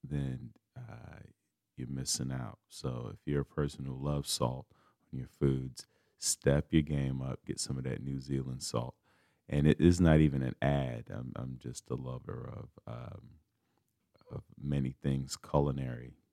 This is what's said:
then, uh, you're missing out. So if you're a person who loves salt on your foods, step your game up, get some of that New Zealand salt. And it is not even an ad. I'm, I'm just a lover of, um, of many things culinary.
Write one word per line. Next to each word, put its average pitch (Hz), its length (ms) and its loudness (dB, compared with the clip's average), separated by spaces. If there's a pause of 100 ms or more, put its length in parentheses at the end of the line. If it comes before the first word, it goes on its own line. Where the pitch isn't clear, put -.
then, 131 500 -6 (260)
uh, 113 400 -16 (580)
you're 127 140 -8
missing 131 420 -4
out. 127 280 -8 (100)
So - 420 -6
if - 140 -14
you're 71 160 0
a 67 40 0
person 71 400 -4
who 65 100 -6
loves 71 340 -2
salt 65 380 -2 (440)
on 67 80 -8
your 62 80 -10
foods, 65 600 0 (320)
step - 500 2
your 80 140 6
game 67 380 0
up, 65 240 -6
get - 140 -8
some - 180 -4
of 65 60 -6
that 60 200 -6
New 67 180 -4
Zealand 65 400 -4
salt. 62 340 -4 (540)
And 73 180 4
it - 140 6
is 87 180 8
not 80 200 10
even 69 240 4
an 64 180 -4
ad. 67 480 0
I'm, 62 260 -8
I'm 65 240 -8
just - 300 -12
a 64 60 -2
lover 64 600 -10
of, - 140 -14 (180)
um, - 340 -12 (1080)
of 69 120 -12 (180)
many 69 400 0
things 67 340 0
culinary. 65 800 0 (180)